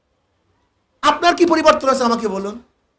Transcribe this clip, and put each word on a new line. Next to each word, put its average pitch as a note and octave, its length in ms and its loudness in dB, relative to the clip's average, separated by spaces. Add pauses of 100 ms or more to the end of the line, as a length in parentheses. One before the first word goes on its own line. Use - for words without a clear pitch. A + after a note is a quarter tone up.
(1040)
আপনার D#4 320 0
কি F4 120 2
পরিবর্তন D#4 420 2
হয়েছে C4 160 2
আমাকে A3+ 240 -2
বলুন? G3 340 -10 (360)